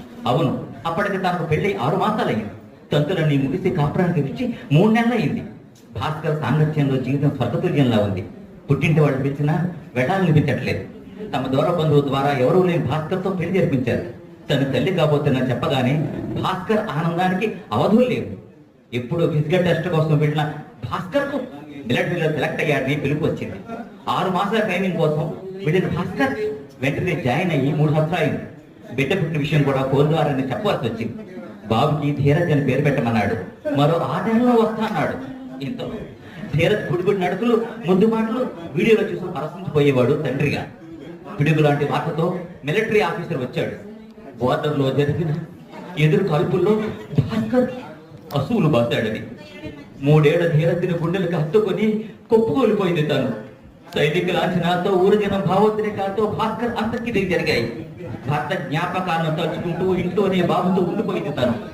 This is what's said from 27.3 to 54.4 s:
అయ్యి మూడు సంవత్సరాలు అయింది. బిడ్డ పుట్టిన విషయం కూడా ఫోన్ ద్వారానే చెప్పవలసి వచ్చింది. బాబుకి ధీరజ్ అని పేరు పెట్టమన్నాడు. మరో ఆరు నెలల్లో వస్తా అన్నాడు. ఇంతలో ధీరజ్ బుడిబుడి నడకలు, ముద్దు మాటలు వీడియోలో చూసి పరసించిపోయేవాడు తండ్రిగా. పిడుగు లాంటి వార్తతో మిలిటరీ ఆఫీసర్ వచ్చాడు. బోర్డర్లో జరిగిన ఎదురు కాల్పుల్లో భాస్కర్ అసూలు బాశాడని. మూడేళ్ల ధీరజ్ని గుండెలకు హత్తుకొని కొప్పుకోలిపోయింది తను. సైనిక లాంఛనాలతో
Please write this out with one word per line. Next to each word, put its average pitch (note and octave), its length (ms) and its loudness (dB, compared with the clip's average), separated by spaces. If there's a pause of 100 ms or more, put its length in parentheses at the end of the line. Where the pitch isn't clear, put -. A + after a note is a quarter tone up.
అయ్యి D3 240 0
మూడు D3+ 180 2
సంవత్సరాలు D#3 320 0
అయింది. - 160 -2 (540)
బిడ్డ C#3 280 0
పుట్టిన D#3 160 -2
విషయం C#3+ 240 2
కూడా C#3 200 0
ఫోన్ D3 260 2
ద్వారానే D3 340 0
చెప్పవలసి F#3+ 420 -2
వచ్చింది. A3 300 -4 (540)
బాబుకి C#3+ 540 0
ధీరజ్ D3 300 4
అని C#3 120 4
పేరు C#3 180 2
పెట్టమన్నాడు. A#2 520 0 (420)
మరో D3 180 4
ఆరు F3+ 380 -2
నెలల్లో A#3+ 200 4
వస్తా A3 320 2
అన్నాడు. D3+ 560 -4 (240)
ఇంతలో - 260 -8 (680)
ధీరజ్ E3+ 340 2
బుడిబుడి F#3 280 0
నడకలు, F#3 480 2 (200)
ముద్దు F#3+ 200 6
మాటలు A3 400 0 (280)
వీడియోలో G#3 280 4
చూసి F3 220 -4
పరసించిపోయేవాడు C#3+ 880 0
తండ్రిగా. C#3+ 540 -2 (720)
పిడుగు D3+ 180 2
లాంటి D3 260 4
వార్తతో E3 560 -2 (240)
మిలిటరీ G#3 360 0
ఆఫీసర్ E3 420 -2
వచ్చాడు. - 300 -6 (680)
బోర్డర్లో C#3 520 0
జరిగిన D3 440 0 (640)
ఎదురు D#3 260 6
కాల్పుల్లో F3+ 580 2 (380)
భాస్కర్ A3+ 500 2 (680)
అసూలు F3 300 2
బాశాడని. A#2 540 2 (800)
మూడేళ్ల D#3 460 6
ధీరజ్ని E3+ 440 2 (100)
గుండెలకు F3 340 0
హత్తుకొని G#3 680 2 (260)
కొప్పుకోలిపోయింది G#3 720 4
తను. B2 480 -2 (440)
సైనిక E3+ 380 0
లాంఛనాలతో F3+ 580 0